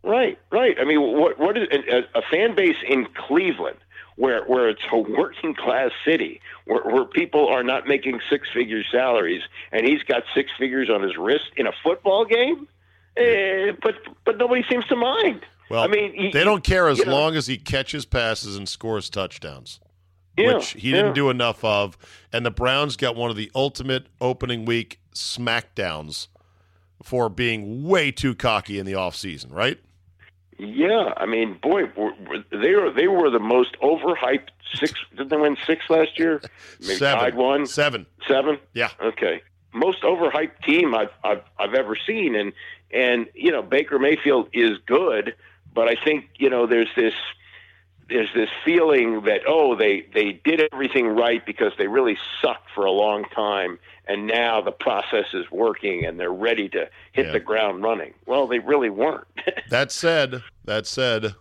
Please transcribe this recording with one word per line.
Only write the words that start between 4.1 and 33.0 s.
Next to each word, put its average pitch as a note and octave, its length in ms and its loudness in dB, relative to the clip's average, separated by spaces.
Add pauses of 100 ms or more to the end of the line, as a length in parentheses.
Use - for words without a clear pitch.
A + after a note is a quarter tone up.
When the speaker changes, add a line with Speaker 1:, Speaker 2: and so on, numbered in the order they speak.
Speaker 1:
where, A#2+ 300 2
where B2 220 4
it's G#2+ 120 -2 (100)
a A2+ 80 2
working C3+ 560 -2
class B2 360 0 (140)
city, A2+ 360 0 (240)
where, A#2 180 2
where A#2+ 220 2
people D3+ 440 2
are B2+ 140 2
not B2+ 240 -2
making C3 340 0 (100)
six C#3 220 0
figure A2+ 380 -2
salaries, A2 520 2 (280)
and A2+ 160 0
he's D3 160 2
got A#2+ 220 0 (100)
six C#3 240 0
figures C3 320 -2
on G2+ 120 2
his F2+ 160 -2
wrist A#2 380 0
in B2+ 120 0
a - 40 -4 (120)
football G3 400 2
game? B3+ 420 0 (500)
Eh, G3+ 560 2 (100)
but, A3 120 0 (300)
but A3 140 0
nobody B3 300 2
seems B3 180 0
to C4 100 2
mind. C4 480 0 (260)
Speaker 2:
Well, A#2 140 0
Speaker 1:
I - 20 2
mean, G#3 280 0
he, F#3+ 180 -2
Speaker 2:
they D3+ 120 4
don't G3+ 200 2
care F#3 240 4
as C#3 100 2
Speaker 1:
you G4+ 60 4
know. C3 80 0
Speaker 2:
long D#3 240 2
as B2+ 100 -2
he B2 120 -4
catches C3+ 480 -4
passes A2+ 500 -2
and G2 120 -10
scores A2 400 -6
touchdowns, D2+ 680 -8 (580)
Speaker 1:
Yeah, A#3+ 200 4
Speaker 2:
which - 160 -4
he A2 180 -4
didn't G3 180 4
Speaker 1:
yeah. F3 40 0
Speaker 2:
do C#3 180 2
enough A#2+ 340 -2
of. G2+ 320 0 (360)
And A#2+ 120 -4
the A#2 60 0
Browns C3 460 0
got B2 180 -2
one A#2 160 -2
of G#2+ 60 -6
the G#2 180 -8
ultimate C3 540 -2 (120)
opening B2 440 -4
week A#2 340 -4 (160)
smackdowns F#2 1120 -6 (760)
for A#2+ 260 -2
being A2+ 560 -4
way E3 260 2
too C3 240 -2
cocky G#2 440 -2
in F#2+ 80 -6
the F#2+ 60 -6
offseason, F2 600 -6
right? A2+ 260 -2 (800)
Speaker 1:
Yeah, D#3 580 0
I F#2 100 -4
mean, A2+ 340 -2
boy, E3 260 0 (100)
were, G#2 160 -4 (160)
were, G2 160 -8 (120)
they C#3 180 2
were, F#3 180 2
they D#3 160 2